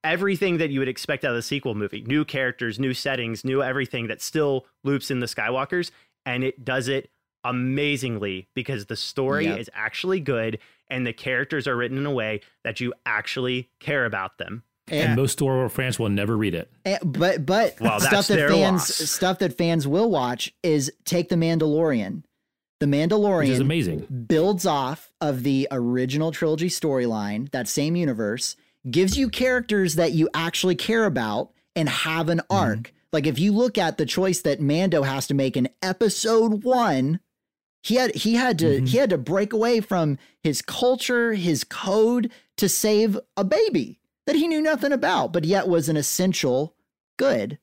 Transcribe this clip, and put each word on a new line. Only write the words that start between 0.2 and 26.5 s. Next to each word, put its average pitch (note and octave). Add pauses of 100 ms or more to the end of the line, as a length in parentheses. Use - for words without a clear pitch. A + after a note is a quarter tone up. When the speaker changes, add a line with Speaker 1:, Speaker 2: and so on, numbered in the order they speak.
Speaker 1:
that D#3
you C3+
would C3+
expect C3
out C3+
of A#2+
the A#2
sequel C3
movie, G#2
new D3
characters, B2
new C3+
settings, A#2+
new C3
everything B2+
that A2
still C#3+ (180)
loops C#3
in B2+
the A#2+
Skywalkers. C3 (340)
And B2+
it C3
does C3
it C3+ (540)
amazingly B2
because B2
the A2+
story C#3
Speaker 2:
Yep. E3
Speaker 1:
is A#2
actually E3+
good A2+ (300)
and B2+
the A2+
characters C3+
are B2+
written B2
in C#3+
a D3
way A2 (220)
that A2+
you B2 (120)
actually B2+ (100)
care C#3+
about G2
them. G#2 (240)
Speaker 3:
And D#3
Speaker 2:
And A2+
Speaker 3:
most C3
Star C3+
Wars B2+
fans B2+
will A2+
never G2+
read G#2
it. E2 (140)
Speaker 2:
and, F#3+
but, D#3+
but G3
Speaker 1:
Well, A2
Speaker 2:
stuff C3
Speaker 1:
that's G3
Speaker 2:
that G#3
Speaker 1:
their D3+
Speaker 2:
fans, D#3
Speaker 1:
loss. D#3
Speaker 2:
stuff F#3
that F3
fans E3
will G3+
watch B2 (100)
is D3+ (140)
take -
The F3+
Mandalorian. D#3 (560)
The C#3+
Mandalorian F3
Speaker 3:
Which C#3+
is B2+
amazing. B2
Speaker 2:
builds F3+
off C#3+
of C3+
the C3+
original C3
trilogy D#3+